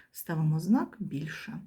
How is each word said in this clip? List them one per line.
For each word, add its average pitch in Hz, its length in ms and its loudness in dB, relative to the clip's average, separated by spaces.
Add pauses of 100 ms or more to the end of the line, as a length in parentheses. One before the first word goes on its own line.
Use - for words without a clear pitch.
(120)
Ставимо 156 480 2
знак 220 400 2
більше. 156 680 -6